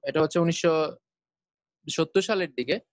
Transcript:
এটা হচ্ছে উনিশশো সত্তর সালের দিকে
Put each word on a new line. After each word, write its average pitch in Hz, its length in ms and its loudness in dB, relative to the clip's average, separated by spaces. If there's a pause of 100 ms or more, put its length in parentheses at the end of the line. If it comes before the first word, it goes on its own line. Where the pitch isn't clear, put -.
এটা 143 180 0
হচ্ছে 156 180 0
উনিশশো 165 560 0 (920)
সত্তর 170 320 0
সালের 190 320 -2
দিকে 135 260 -2 (140)